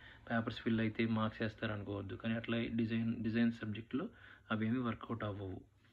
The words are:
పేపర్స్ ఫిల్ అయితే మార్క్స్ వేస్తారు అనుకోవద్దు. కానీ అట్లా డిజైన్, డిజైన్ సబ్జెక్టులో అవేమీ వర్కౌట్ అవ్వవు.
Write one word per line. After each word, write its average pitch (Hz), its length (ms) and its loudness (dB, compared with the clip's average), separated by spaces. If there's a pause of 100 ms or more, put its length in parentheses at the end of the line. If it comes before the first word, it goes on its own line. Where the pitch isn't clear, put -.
(320)
పేపర్స్ 117 300 0
ఫిల్ 113 180 4
అయితే 110 260 2
మార్క్స్ 110 360 2
వేస్తారు 110 300 -2
అనుకోవద్దు. 101 440 -4
కానీ 113 180 -2
అట్లా 117 280 0
డిజైన్, 113 600 2
డిజైన్ 117 280 4
సబ్జెక్టులో 113 580 -4 (420)
అవేమీ 110 260 2
వర్కౌట్ 113 460 -4
అవ్వవు. 98 380 -6 (320)